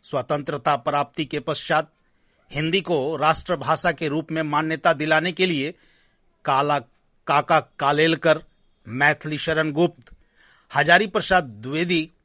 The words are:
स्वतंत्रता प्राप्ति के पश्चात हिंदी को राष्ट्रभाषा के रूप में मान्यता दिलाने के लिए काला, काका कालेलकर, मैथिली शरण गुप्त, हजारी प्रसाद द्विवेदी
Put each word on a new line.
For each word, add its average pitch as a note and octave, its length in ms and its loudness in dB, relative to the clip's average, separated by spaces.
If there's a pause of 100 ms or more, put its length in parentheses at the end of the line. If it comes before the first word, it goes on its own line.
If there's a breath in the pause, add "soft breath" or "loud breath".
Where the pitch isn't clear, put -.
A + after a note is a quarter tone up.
स्वतंत्रता C#3+ 720 -2
प्राप्ति C#3+ 500 -4
के D3 140 -6
पश्चात D#3 520 -2 (600)
हिंदी D#3+ 300 -2
को D#3 340 -2
राष्ट्रभाषा D#3 760 0
के E3 160 -4
रूप D#3 240 -4
में D#3+ 100 -4
मान्यता D#3 520 0
दिलाने D#3 380 0
के F#3 140 0
लिए D#3 280 -2 (720 soft breath)
काला, C#3+ 340 2 (480)
काका D3 320 2
कालेलकर, D#3 840 0 (440)
मैथिली D3 500 0
शरण D#3 340 -2
गुप्त, - 440 -2 (600 soft breath)
हजारी E3+ 320 4
प्रसाद F#3 360 2
द्विवेदी D#3 680 -4 (140)